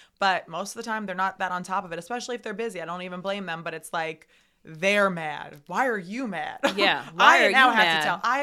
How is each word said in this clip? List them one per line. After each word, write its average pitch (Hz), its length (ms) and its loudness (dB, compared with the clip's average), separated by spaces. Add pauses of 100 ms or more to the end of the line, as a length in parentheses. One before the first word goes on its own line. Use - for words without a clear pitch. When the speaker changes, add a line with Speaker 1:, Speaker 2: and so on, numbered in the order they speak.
(180)
Speaker 1:
But 190 300 2
most 175 260 -8
of 226 80 -10
the 233 80 -10
time, 214 140 -4
they're 185 100 -8
not 190 260 -2
that 185 120 -2
on 180 100 -6
top 190 220 -4
of 170 80 -12
it, 165 60 -6
especially 240 380 -8
if - 60 -16
they're 214 120 -8
busy. 208 260 -6
I 160 60 -8
don't 180 160 -8
even 180 180 -10
blame 196 240 -6
them, 165 180 -8
but 160 120 -6
it's - 180 -12
like, 160 360 -6 (380)
they're 190 440 2
mad. 151 560 -8
Why 220 220 0
are 220 100 -2
you 208 280 -8
mad? 160 360 -8
<laughs> 196 120 0
Speaker 2:
Yeah. 180 320 2
Speaker 1:
I - 80 -16
Speaker 2:
Why 247 300 8
are 202 60 4
Speaker 1:
now 262 180 8
Speaker 2:
you 233 60 4
Speaker 1:
have 214 100 4
Speaker 2:
mad? 160 160 4
Speaker 1:
to 151 60 2
tell. 185 180 -2
I 254 180 2